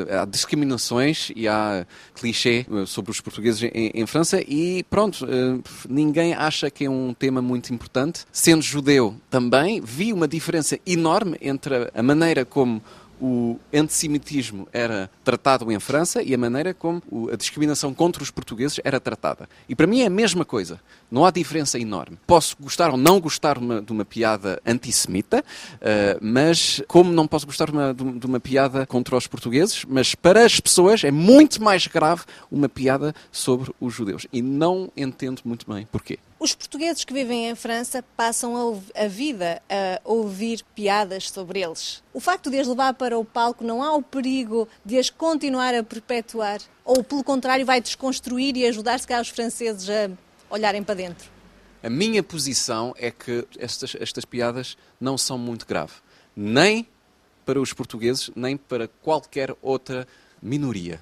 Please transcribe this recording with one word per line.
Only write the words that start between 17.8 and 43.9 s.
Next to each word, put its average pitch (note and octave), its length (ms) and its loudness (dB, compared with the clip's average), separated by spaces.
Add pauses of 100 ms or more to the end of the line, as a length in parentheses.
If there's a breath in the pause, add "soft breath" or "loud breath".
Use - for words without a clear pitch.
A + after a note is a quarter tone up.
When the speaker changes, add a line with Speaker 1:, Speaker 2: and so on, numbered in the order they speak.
Speaker 1:
contra E3 260 0
os C#3+ 120 -8
portugueses B2+ 500 -6
era C3 160 0
tratada. G#2+ 500 -6 (200 soft breath)
E C3+ 80 -6
para D#3 100 6
mim A3+ 140 4
é B3 60 4
a G3 40 2
mesma F3+ 340 2
coisa. F2 360 -4 (280 soft breath)
Não C3 160 4
há F#3 60 8
diferença D#3 480 -2
enorme. F#2+ 480 -6
Posso F3 320 6
gostar D3 320 0
ou C3 60 0
não F3 240 6
gostar D3 380 0
uma, A#2+ 220 -4
de G#2 120 -10
uma G#2+ 120 -2
piada G#2 600 -2
antissemita, A#2 800 0 (360 loud breath)
eh, G2+ 400 2
mas C#3 680 2
como F3 240 8
não D#3+ 160 4
posso D3 180 -2
gostar D3+ 240 -2
uma, C#3+ 240 0
de, B2+ 240 -6
de A#2+ 80 -8
uma B2+ 140 0
piada C3 460 0
contra B2 300 0
os B2 120 0
portugueses, B2+ 600 0
mas C3 280 2
para G#3 280 8
as - 140 6
pessoas G3 460 6
é C#3+ 80 2
muito A3 500 10
mais G3+ 240 4
grave E3 360 2 (280 loud breath)
uma C#3+ 180 2
piada C#3 460 0 (160 loud breath)
sobre B2+ 400 -2 (100)
os A#2+ 140 -4
judeus. A2 380 -6
E A#2+ 100 -2
não E3 540 0
entendo C3 480 -6
muito A#2 280 -8
bem G#2+ 200 -8
porquê. - 260 -8 (220)
Speaker 2:
Os - 160 -2
portugueses D#4+ 480 -6
que - 100 -12
vivem A#3+ 340 -4
em A#3 60 -8
França A#3 480 -6 (140)
passam A#3 400 -2
a A#3+ 80 -2
ouv-, G3+ 320 -6
a G#3+ 100 0
vida G3 640 -4
a F#3+ 320 -2
ouvir A3 640 -4 (100)
piadas G3 560 -2
sobre F#3 320 -8
eles. - 400 -8 (100)
O C4+ 60 -10
facto F4 320 -2
de C4 80 0
as C4 80 0
levar B3+ 280 0
para B3 220 -4
o A3+ 80 -2
palco, A#3+ 380 -2
não A#3 180 -4
há D4+ 140 0